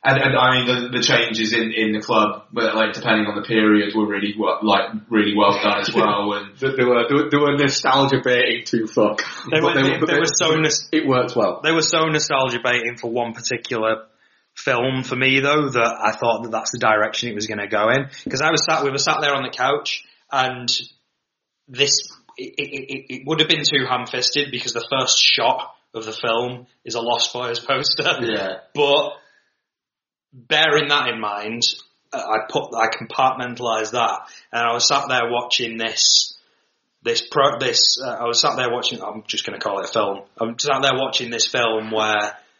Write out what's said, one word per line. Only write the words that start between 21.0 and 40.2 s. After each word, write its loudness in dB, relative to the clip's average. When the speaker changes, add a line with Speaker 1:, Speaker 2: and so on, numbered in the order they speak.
Speaker 3:
this, -2
it, -12
it, -10
it, -12
it -14
would -2
have 2
been 0
too 2
ham-fisted -2
because -6
the -6
first 0
shot 2
of -8
the -10
film -2
is -8
a -4
Lost 0
Boys -6
poster. 0
Speaker 1:
Yeah. -2
Speaker 3:
But 4
bearing 2
that 2
in -6
mind, -4
uh, -6
I -2
put, -4
I 2
compartmentalised -2
that, -2
and -2
I 0
was 0
sat 0
there 0
watching -2
this, 0
this 0
pro, 2
this, 0
uh, -6
I -6
was 0
sat 0
there -2
watching, -4
I'm -10
just -4
gonna -8
call -4
it -6
a -10
film. -2